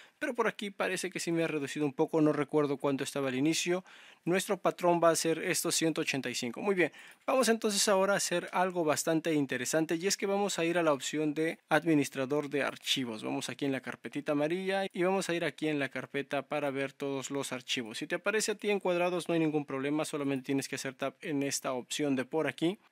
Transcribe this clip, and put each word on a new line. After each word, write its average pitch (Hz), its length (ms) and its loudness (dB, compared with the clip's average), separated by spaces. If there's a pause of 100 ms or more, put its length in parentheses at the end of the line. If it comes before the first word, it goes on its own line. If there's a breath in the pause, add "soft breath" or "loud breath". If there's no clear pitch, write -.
(180 loud breath)
pero 294 160 -4
por 226 140 2
aquí 202 240 -4
parece 185 400 -2
que - 80 -8
sí 175 120 -2
me 165 120 2
ha 160 40 2
reducido 151 380 -2
un 139 80 0
poco, 160 260 2
no 151 140 6
recuerdo 147 440 2
cuánto 139 260 0
estaba 135 240 -2
al 127 80 -2
inicio. 165 500 0 (400 loud breath)
Nuestro 185 320 0
patrón 170 460 2
va 170 80 8
a 160 40 2
ser 160 220 0
estos 170 380 -2
ciento 160 260 2
ochenta 131 300 -2
y - 20 -6
cinco. 117 300 -6
Muy 202 100 2
bien, 170 180 4 (360 loud breath)
vamos 262 200 4
entonces 220 400 2
ahora 196 260 4
a 190 40 4
hacer 175 360 -2
algo 180 320 2
bastante 160 500 2
interesante 147 640 0
y 175 100 -4
es 190 100 0
que - 80 -4
vamos 196 320 0
a 165 80 0
ir 170 140 2
a 170 40 2
la 156 80 4
opción 147 440 -2
de 160 240 -2 (100)
administrador 147 800 2
de 139 140 -2
archivos. 120 600 -4
Vamos 131 260 -4
aquí 131 160 -6
en 139 60 0
la 131 100 -4
carpetita 139 500 -8
amarilla 190 600 0
y 180 120 0
vamos 185 260 2
a 170 60 0
ir 170 100 -2
aquí 156 220 -4
en 151 100 0
la 135 120 -2
carpeta 139 520 -4
para 143 300 -2
ver 135 200 -4
todos 139 380 -6
los 139 240 -4
archivos. 120 460 -6
Si 151 80 -6
te 175 80 -2
aparece 208 380 -2
a - 20 -4
ti 208 160 -2
en 196 80 2
cuadrados 175 480 0
no 170 80 2
hay 165 40 4
ningún 151 280 2
problema, 143 380 -2
solamente 139 420 -2
tienes 139 200 0
que 135 100 -6
hacer 131 180 -8
tap - 280 -6
en 143 200 -2
esta 139 300 -4
opción 139 420 -2
de 127 100 0
por 156 220 0
aquí. 165 320 0 (120)